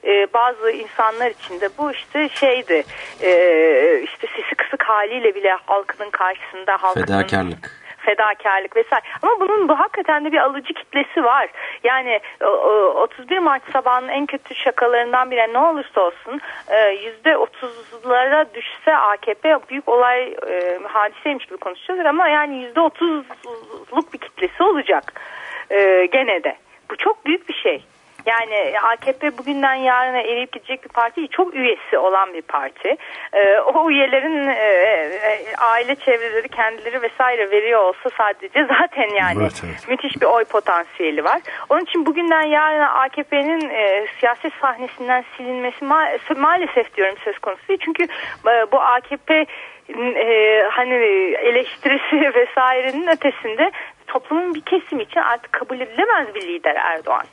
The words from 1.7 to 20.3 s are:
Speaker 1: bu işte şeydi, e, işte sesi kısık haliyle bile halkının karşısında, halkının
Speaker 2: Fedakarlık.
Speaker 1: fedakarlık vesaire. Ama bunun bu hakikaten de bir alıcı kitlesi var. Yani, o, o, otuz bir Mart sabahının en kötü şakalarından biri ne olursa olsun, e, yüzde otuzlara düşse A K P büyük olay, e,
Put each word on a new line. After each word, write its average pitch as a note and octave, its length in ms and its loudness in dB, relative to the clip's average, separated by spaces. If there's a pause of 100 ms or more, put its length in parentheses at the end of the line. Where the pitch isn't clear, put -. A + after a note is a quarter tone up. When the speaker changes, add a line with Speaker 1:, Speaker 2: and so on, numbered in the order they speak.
Speaker 1:
bu C#4+ 140 -2
işte C#4+ 380 -4
şeydi, B3 540 0 (380)
e, F#3 100 2 (720)
işte - 320 -10
sesi - 200 -6
kısık - 280 -4
haliyle A3 520 0
bile F#3+ 300 0
halkının G3+ 440 -2
karşısında, F#3+ 720 -4
halkının F#3 240 0
Speaker 2:
Fedakarlık. F#2+ 800 -4 (220)
Speaker 1:
fedakarlık G#3 720 0
vesaire. A3+ 300 0 (160)
Ama F#4+ 180 2
bunun F#4+ 300 0
bu C#4+ 100 4
hakikaten D#4 460 0
de D4+ 60 -4
bir D#4 60 -2
alıcı C#4 360 -2
kitlesi - 500 -4
var. B3 260 2 (340)
Yani, B3 360 0 (220)
o, - 40 -2
o, G3+ 580 2
otuz B3 260 -6
bir F#4 100 0
Mart C#4+ 340 0
sabahının B3+ 340 0
en C#4 180 -4
kötü - 300 -10
şakalarından B3 760 0
biri A3+ 220 0
ne A#3+ 40 2
olursa A3+ 440 2
olsun, A3+ 400 -4 (260)
e, G#3 100 2 (280)
yüzde A#3 320 0
otuzlara B3 1080 0 (100)
düşse D4 420 -2
A G#3 200 2
K G#3+ 160 -4
P D#4 260 2 (100)
büyük C#4 200 -6
olay, B3 340 4
e, F3+ 600 -4